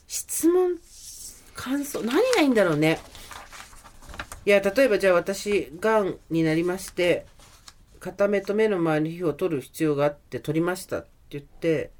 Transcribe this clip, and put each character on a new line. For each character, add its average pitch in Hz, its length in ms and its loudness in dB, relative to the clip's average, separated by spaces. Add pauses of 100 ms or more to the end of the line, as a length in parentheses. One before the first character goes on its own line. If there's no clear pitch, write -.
質 - 420 -2
問、 359 280 4 (800)
感 277 300 -4
想、 - 160 -8
何 240 160 -2 (180)
が 359 80 6
い 294 40 4
い - 20 4
ん 247 60 4
だ 208 100 6
ろ 170 80 2
う 147 40 2
ね。 156 220 2 (1500)
い 202 60 2
や、 202 80 6
例 196 260 2
え - 40 4
ば 196 100 2
じ 190 80 2
ゃ 185 40 6
あ 180 40 6
私、 185 640 -2
が 214 240 2
ん 185 140 -4 (140)
に 165 120 0
な 156 100 2
り 165 120 0
ま 180 140 -4
し - 140 -14
て、 175 340 0 (760)
片 185 280 -2
目 202 120 2
と 196 140 -4
目 220 140 4
の 196 100 0
周 160 220 2
り 156 100 -2
の 170 60 -10
皮 180 60 -8
膚 165 80 0
を - 20 -2
取 165 240 -2
る 123 60 -4
必 - 220 -6
要 151 100 2
が 139 100 0
あ 147 60 2
っ 147 40 -10
て - 260 -12
取 151 200 -2
り 170 40 0
ま 180 120 -2
し 185 80 -12
た 98 140 -6
っ - 40 -8
て - 60 -20 (220)
言 143 100 -10
っ 143 40 -18
て 160 560 -2